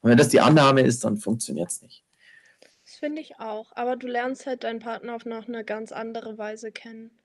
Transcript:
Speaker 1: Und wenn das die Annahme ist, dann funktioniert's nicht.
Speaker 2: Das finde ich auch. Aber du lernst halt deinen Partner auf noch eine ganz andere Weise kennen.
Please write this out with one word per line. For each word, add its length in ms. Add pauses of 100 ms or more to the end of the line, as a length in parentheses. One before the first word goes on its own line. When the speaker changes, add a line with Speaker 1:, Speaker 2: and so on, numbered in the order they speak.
Speaker 1:
Und 80
wenn 80
das 120
die 100
Annahme 420
ist, 220
dann 140
funktioniert's 640
nicht. 220 (840)
Speaker 2:
Das 100
finde 260
ich 180
auch. 360
Aber 220
du 100
lernst 400
halt 160
deinen 160
Partner 360
auf 100
noch 220
eine 180
ganz 260
andere 460
Weise 340
kennen. 400 (140)